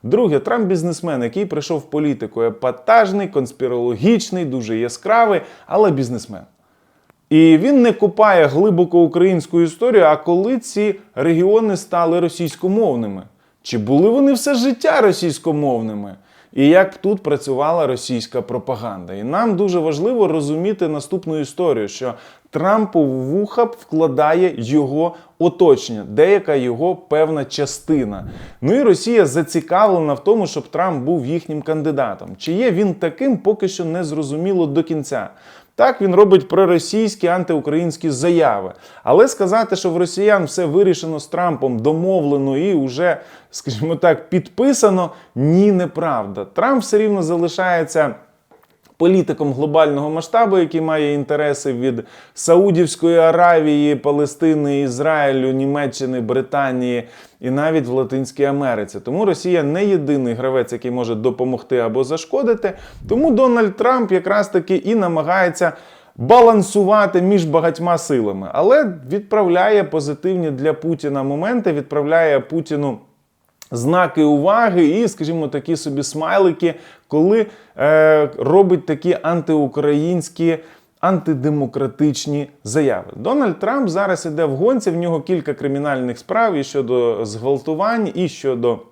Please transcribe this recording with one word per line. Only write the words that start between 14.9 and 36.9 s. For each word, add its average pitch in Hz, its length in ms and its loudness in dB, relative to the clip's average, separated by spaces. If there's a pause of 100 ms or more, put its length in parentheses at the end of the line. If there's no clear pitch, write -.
російськомовними? 135 1120 -2 (380)
І 143 160 2
як 190 280 4
тут 190 260 -4
працювала 147 640 -2
російська 123 560 -6
пропаганда? 107 720 -8
І 101 80 -10
нам 190 340 -2
дуже 185 220 0
важливо 170 500 0
розуміти 160 600 -2
наступну 156 520 -6
історію, 135 480 -2
що 123 260 -8 (360)
Трампу 190 500 0
в 143 80 2
вуха 156 560 -2
вкладає 160 920 0
його 143 580 0 (240)
оточення, 151 680 2
деяка 160 460 2
його 131 420 -2
певна 156 480 -2
частина. 135 840 -4 (300)
Ну 151 140 2
і 285 80 4
Росія 220 440 4
зацікавлена 165 880 0
в - 100 -10
тому, 208 220 2
щоб - 220 -8
Трамп 160 360 -4
був 151 220 -2
їхнім 156 360 -6
кандидатом. 143 640 -4 (100)
Чи 160 140 -6
є 226 180 0
він 185 240 0
таким, 214 420 -2
поки 202 320 -2
що 185 160 -6
не 170 200 -4
зрозуміло 156 600 -2
до 147 160 0
кінця. 151 460 -6 (480)
Так, 254 240 4
він 190 140 0
робить 190 340 6
проросійські, 190 800 0